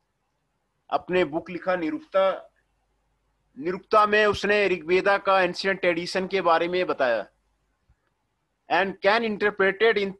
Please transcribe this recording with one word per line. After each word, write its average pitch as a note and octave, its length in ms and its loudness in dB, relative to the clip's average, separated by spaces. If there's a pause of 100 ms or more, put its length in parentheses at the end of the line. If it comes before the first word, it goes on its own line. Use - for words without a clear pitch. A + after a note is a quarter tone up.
(880)
अपने F3+ 360 -2
बुक D#3+ 240 -8
लिखा F3+ 260 -4
निरुक्ता, F3 760 -2 (1040)
निरुक्ता F#3 480 0
में G#3 200 2
उसने G3+ 420 0
ऋग्वेदा F3+ 500 0
का F#3+ 240 2
एंशिएंट F#3 400 -2
ट्रेडिशन F3+ 460 -2
के F#3+ 140 -2
बारे E3+ 260 2
में F3+ 200 -2
बताया। A#2+ 380 0 (1400)
And F#3 320 0
can A3 220 2
interpreted G#3 760 0
in G3 220 -2